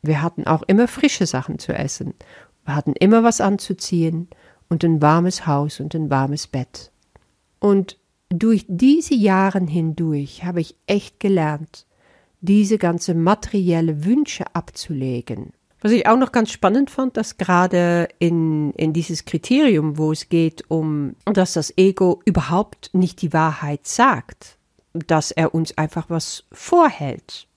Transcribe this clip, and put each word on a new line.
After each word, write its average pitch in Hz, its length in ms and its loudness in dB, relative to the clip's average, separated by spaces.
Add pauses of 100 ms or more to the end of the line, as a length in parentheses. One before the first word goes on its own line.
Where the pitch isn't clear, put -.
Wir 151 180 0
hatten - 240 -4
auch 160 180 0
immer 220 240 2
frische - 380 0
Sachen 131 320 -6
zu - 160 -8
essen. - 400 -8 (520)
Wir 143 100 -4
hatten 147 180 -2
immer 226 300 4
was 233 180 2
anzuziehen 175 880 -2 (420)
und 165 140 -2
ein 165 180 4
warmes 170 460 2
Haus 143 320 -2
und 147 160 -8
ein 156 160 -4
warmes 135 340 -2
Bett. - 460 -10 (680)
Und 196 380 0 (320)
durch 214 380 0
diese 269 480 2
Jahren 190 520 2
hindurch 156 760 -4
habe 175 180 -4
ich - 140 -8 (100)
echt - 340 -4
gelernt, 156 680 -2 (540)
diese 202 360 4
ganze 170 380 0
materielle 165 920 0
Wünsche 269 480 0
abzulegen. 131 1000 -8 (280)
Was 214 100 2
ich 233 160 2
auch 220 100 6
noch 262 140 0
ganz 220 180 0
spannend 240 400 0
fand, 262 260 -4
dass - 220 -6
gerade 175 720 2 (100)
in, 160 540 0
in 160 200 -2
dieses 165 340 -6
Kriterium, 165 720 0
wo 156 120 0
es - 180 -8
geht 165 400 0
um, 151 460 -2 (100)
dass 190 280 0
das - 240 -4
Ego 185 480 4
überhaupt 170 680 -2
nicht 185 280 0
die 160 120 -4
Wahrheit 156 520 -2
sagt, - 720 -2 (360)
dass 165 360 -2
er - 240 -2
uns 160 240 -2
einfach 156 320 -6
was - 420 -8
vorhält - 1040 0